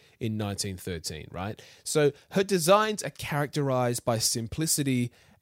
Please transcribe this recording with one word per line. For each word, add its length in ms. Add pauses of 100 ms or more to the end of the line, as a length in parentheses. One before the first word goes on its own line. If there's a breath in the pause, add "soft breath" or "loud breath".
(200 soft breath)
in 160
nineteen 400
thirteen, 540
right? 300 (240 loud breath)
So 280 (200 loud breath)
her 120
designs 580
are 80
characterized 920
by 140
simplicity 920 (320 soft breath)